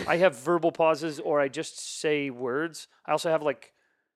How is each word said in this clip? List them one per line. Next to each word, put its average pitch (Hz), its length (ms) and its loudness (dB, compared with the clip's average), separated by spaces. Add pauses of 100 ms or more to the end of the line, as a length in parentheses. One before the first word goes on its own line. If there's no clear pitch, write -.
I 160 120 2
have 180 200 4
verbal 165 340 2
pauses, 160 480 0
or 151 200 2
I 139 80 2
just - 520 -8
say 147 300 0
words. 131 580 -6 (160)
I - 80 -2
also 156 180 0
have, 160 120 2
like, 143 300 -4 (440)